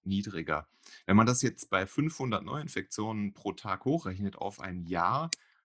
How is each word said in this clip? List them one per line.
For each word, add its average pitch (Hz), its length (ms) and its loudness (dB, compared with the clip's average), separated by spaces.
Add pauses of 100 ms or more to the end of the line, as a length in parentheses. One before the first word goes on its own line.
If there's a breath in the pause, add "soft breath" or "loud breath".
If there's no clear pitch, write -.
niedriger. 92 640 -2 (380 loud breath)
Wenn 98 100 8
man 113 100 10
das 123 160 4
jetzt - 260 -4
bei 95 180 2
fünfhundert 131 580 -2
Neuinfektionen 107 880 -4
pro - 180 -4
Tag 95 320 -6
hochrechnet 101 520 -2
auf - 240 -6
ein 90 260 -6
Jahr, 95 440 2 (340 loud breath)